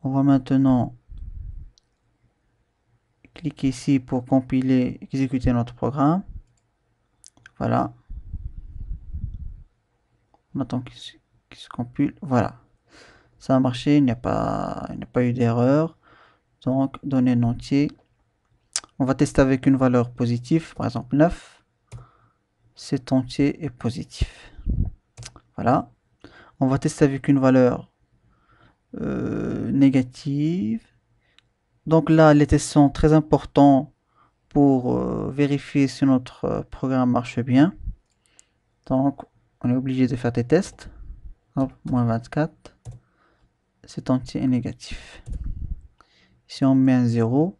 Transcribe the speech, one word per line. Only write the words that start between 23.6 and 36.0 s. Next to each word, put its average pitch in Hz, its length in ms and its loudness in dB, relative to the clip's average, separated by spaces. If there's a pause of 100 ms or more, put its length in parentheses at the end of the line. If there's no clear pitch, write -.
est 147 60 -6
positif. - 840 -8 (1000)
Voilà. 117 360 -2 (680)
On 139 60 0
va 131 140 0
tester - 260 0
avec 135 220 0
une 143 100 4
valeur, 131 540 4 (1080)
euh, 110 720 -6
négative. 143 1120 0 (1040)
Donc 156 240 2
là, 160 240 8
les 147 140 6
tests 147 200 0
sont 143 220 4
très 156 240 2
importants 143 800 4 (560)
pour, 127 480 2
euh, 120 340 -4
vérifier 139 560 0
si - 160 -4